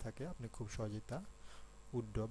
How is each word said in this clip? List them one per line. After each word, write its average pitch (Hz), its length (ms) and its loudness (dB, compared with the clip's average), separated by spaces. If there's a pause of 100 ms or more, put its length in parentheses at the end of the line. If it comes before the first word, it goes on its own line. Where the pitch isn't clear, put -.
থাকে, 113 180 0 (100)
আপনি 120 140 -2 (100)
খুব 113 100 0 (100)
সহজেই 107 340 2
তা 131 80 2 (760)
উইথড্র 110 240 4 (100)